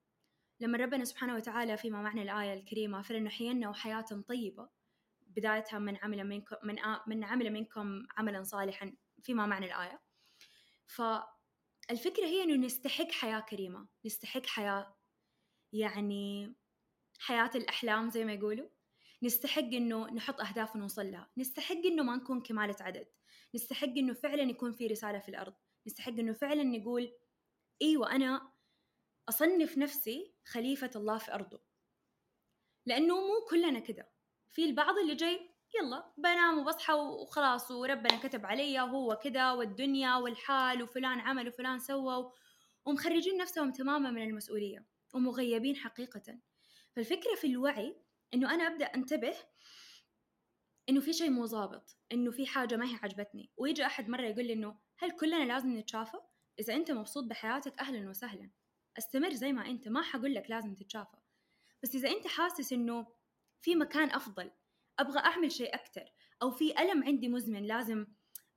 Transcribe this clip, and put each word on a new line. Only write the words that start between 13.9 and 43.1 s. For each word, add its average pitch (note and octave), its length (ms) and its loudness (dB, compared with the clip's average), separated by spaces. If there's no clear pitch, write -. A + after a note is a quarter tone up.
نستحق A#3+ 400 -6
حياة، G3+ 500 -2
يعني، G3+ 840 -2
حياة A#3+ 360 2
الأحلام A3+ 540 0
زي A3+ 160 0
ما G#3+ 80 -2
يقولوا. G#3+ 340 -2
نستحق C4+ 400 2
إنه A#3 460 0
نحط A#3 320 -4
أهداف A3 340 -2
ونوصل G3+ 360 -4
لها، F3 260 -14
نستحق C#4 380 -2
إنه E4 180 4
ما A#3+ 120 2
نكون B3+ 260 -2
كمالة G#3 400 0
عدد، F#3 260 -8
نستحق C4+ 320 -2
إنه B3+ 160 2
فعلًا C#4+ 300 0
يكون A#3+ 280 0
في A#3 160 -4
رسالة G#3 320 -2
في G3 100 -12
الأرض، G3 240 -10
نستحق - 240 -8
إنه A3+ 220 0
فعلًا C#4+ 300 2
نقول: A#3+ 500 0
"أيوة، D4+ 300 4
أنا C4 400 2
أصنف D#4+ 480 4
نفسي C#4 560 -2
خليفة B3+ 500 -2
الله G#3+ 220 -2
في - 160 -6
أرضه". G3 300 -8
لأنه D4+ 300 4
مو G4 340 2
كلنا E4 300 4
كده، - 320 -10
في E4 140 2
البعض D4+ 320 4
اللي D#4 180 2
جاي: F4 340 0
"يلا، D4 380 -4
بنام E4+ 420 6
وبصحى D#4+ 340 2
وخلاص، C4+ 800 2
وربنا A#3+ 520 4
كتب B3 220 -4
علي، C4 360 2
وهو B3 420 2
كده، B3+ 320 4
والدنيا B3+ 600 2
والحال، B3+ 680 2
وفلان B3+ 360 -2
عمل B3 280 0
وفلان B3 320 -2
سوى"، B3+ 520 -2
ومخرجين E4 520 2